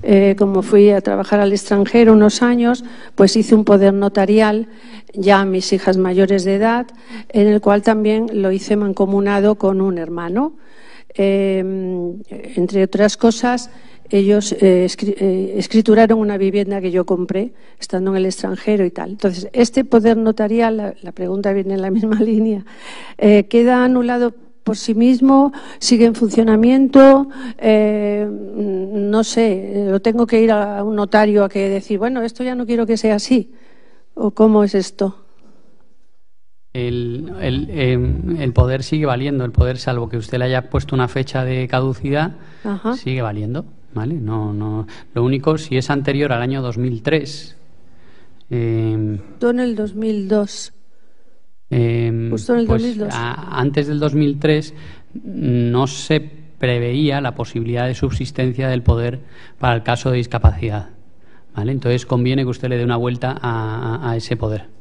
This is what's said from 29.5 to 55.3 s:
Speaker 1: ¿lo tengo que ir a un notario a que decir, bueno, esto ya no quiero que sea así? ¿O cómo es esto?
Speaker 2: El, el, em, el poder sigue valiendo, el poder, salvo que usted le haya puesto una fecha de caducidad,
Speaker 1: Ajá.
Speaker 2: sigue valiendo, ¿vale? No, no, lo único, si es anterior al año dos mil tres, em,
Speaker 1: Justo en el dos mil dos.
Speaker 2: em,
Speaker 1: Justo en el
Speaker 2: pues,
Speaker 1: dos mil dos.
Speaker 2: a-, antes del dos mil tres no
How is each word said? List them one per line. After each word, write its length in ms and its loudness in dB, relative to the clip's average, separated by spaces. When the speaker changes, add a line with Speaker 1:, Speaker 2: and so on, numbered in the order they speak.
Speaker 1:
¿lo 120 2
tengo 260 2
que 140 2
ir 100 4
a 320 -2
un 120 -2
notario 480 4
a 60 0
que 180 -2
decir, 320 -4
bueno, 220 -2
esto 220 -6
ya 120 -4
no 100 -6
quiero 200 0
que 100 0
sea 200 2
así? 360 0
¿O 180 -2
cómo 320 4
es 120 0
esto? 420 -4
Speaker 2:
El, 680 -6
el, 280 -4
em, 680 -2
el 140 -4
poder 300 2
sigue 220 -2
valiendo, 380 -2
el 80 -6
poder, 260 0
salvo 300 -4
que 100 -10
usted 200 -6
le 80 -2
haya 240 -2
puesto 260 -4
una 140 0
fecha 340 -4
de 240 -4
caducidad, 720 -4
Speaker 1:
Ajá. 320 -6
Speaker 2:
sigue 260 -6
valiendo, 440 -6
¿vale? 220 -6
No, 380 -6
no, 340 -6
lo 100 -2
único, 340 0
si 180 -6
es 140 -2
anterior 420 -2
al 100 -2
año 200 -4
dos 160 -6
mil 260 -4
tres, 540 -4
em, 680 -2
Speaker 1:
Justo 320 -4
en 100 0
el 160 -2
dos 200 -6
mil 340 -4
dos. 420 -2
Speaker 2:
em, 600 0
Speaker 1:
Justo 220 -2
en 80 2
el 60 0
Speaker 2:
pues, 160 0
Speaker 1:
dos 60 -2
mil 100 -6
dos. 140 -6
Speaker 2:
a-, 460 -6
antes 280 0
del 120 -2
dos 160 0
mil 240 0
tres 340 0
no 640 -2